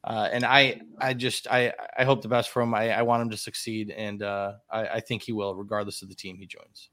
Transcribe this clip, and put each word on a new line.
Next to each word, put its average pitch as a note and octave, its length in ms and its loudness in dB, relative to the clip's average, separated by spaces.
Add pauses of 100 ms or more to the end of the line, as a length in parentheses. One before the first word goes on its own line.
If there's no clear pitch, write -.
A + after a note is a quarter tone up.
Uh, G#2+ 300 -2
and A#2+ 140 0
I, C3 340 6 (180)
I C3 140 0
just, B2 380 -2
I, B2 240 4 (240)
I B2+ 60 4
hope C3 180 4
the A2 60 -8
best A#2+ 200 2
for B2 140 2
him. A#2 100 2
I, A2+ 180 2
I A2 120 2
want A#2 180 4
him A#2 80 -2
to G#2+ 80 -6
succeed, A2 540 -6
and, G#2 320 -6
uh, G2+ 320 -2 (160)
I, A2 180 -4
I A2 120 -4
think A2 220 -8
he A#2+ 100 -8
will, G2 220 -4
regardless G2+ 460 -6
of F#2+ 80 -18
the F#2+ 60 -18
team F#2+ 240 -14
he F#2+ 80 -18
joins. - 460 -20